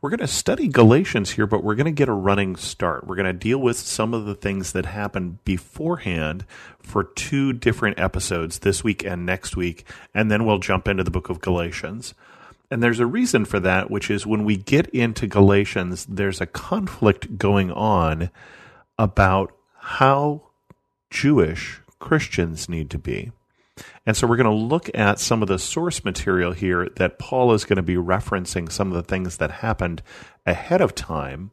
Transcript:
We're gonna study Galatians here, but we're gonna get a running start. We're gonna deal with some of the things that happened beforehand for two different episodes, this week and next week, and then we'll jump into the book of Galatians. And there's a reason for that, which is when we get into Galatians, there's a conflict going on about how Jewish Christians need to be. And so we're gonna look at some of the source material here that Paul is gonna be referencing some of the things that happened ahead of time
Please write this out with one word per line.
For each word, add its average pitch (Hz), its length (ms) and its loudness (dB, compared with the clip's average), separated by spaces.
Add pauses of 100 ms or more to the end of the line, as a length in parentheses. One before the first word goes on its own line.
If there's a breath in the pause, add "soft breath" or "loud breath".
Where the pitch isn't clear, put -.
We're 143 80 -4
gonna 220 160 -4
study - 420 0
Galatians 123 600 6
here, 110 160 0
but 101 180 -2
we're 107 120 -2
gonna 147 160 0
get 139 160 2
a 120 40 0
running 98 440 2
start. - 500 -6
We're 92 100 -8
gonna 95 160 0
deal 110 260 -2
with 120 200 0
some - 340 -2
of 110 140 -4
the 101 80 -6
things 98 380 -6
that 92 140 -2
happened 98 580 -8
beforehand 92 1000 -4 (360 loud breath)
for - 220 -2
two 139 500 -4
different 113 460 0
episodes, 87 600 -2
this - 260 0
week 107 200 -2
and 87 200 -6
next 92 320 -6
week, 87 280 -4 (300 loud breath)
and 107 160 2
then 107 140 2
we'll 107 140 2
jump 95 280 -2
into 98 160 0
the 87 80 0
book 87 200 -4
of 87 100 -6
Galatians. 87 720 -4 (580 loud breath)
And 117 120 0
there's 117 180 4
a 120 60 4
reason 156 400 2
for 104 140 -2
that, 92 300 2
which 101 200 -4
is 101 160 -2
when 107 180 0
we 107 120 2
get 135 340 2
into 117 360 -2
Galatians, 98 800 4
there's 98 340 -4
a 90 60 -2
conflict - 920 0
going 98 340 2
on 87 580 0 (680 loud breath)
about 95 580 2 (220)
how 143 640 2 (680)
Jewish 95 680 2 (180)
Christians 85 720 -2
need 80 220 -6
to 80 80 -6
be. 65 340 -8 (720 loud breath)
And 110 100 2
so 131 100 2
we're 120 120 4
gonna 113 160 6
look 117 400 -2
at 104 260 4
some 113 220 0
of 98 60 0
the 95 100 2
source - 440 -6
material 90 500 0
here 90 440 0
that 90 220 0
Paul 127 340 2
is 107 140 2
gonna 95 160 2
be 87 140 0
referencing 90 760 -2
some 98 160 -2
of 92 60 -4
the 85 80 -2
things 92 340 -6
that 78 140 -2
happened 90 500 -4 (460 loud breath)
ahead 170 340 0
of 190 140 2
time 131 580 -8